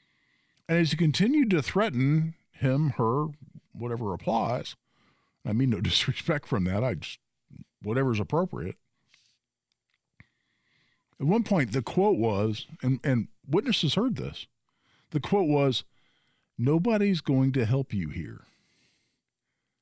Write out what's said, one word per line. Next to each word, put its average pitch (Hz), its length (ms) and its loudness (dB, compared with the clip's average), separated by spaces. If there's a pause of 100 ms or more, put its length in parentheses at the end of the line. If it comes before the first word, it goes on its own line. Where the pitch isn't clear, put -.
(720)
And 170 80 2
as 160 120 2
he 156 40 0
continued 208 540 2
to 170 120 2
threaten 160 720 0 (200)
him, 139 380 2
her, 123 340 0 (480)
whatever 117 400 -6
applies, 139 640 -4 (680)
I 113 60 -2
mean 123 180 2
no 101 120 0
<laughs> - 0 -
disrespect - 680 -2
from 104 160 0
that, 92 180 0
I 123 120 0
just, - 260 -10 (640)
whatever's 117 380 0
appropriate. 104 560 -2 (2500)
At 139 60 -4
one 208 180 2
point, 143 300 0
the 131 80 0
quote 190 360 2
was, 107 500 0 (140)
and, 127 220 0
and 123 240 0 (180)
witnesses 175 500 0
heard 220 200 0
this, 67 320 -10 (600)
the 151 100 -2
quote 190 300 2
was, 139 340 2 (760)
"Nobody's 185 600 2
going 135 320 2
to 131 140 0
help 131 280 0
you 92 140 -2
here." 71 360 -10 (1400)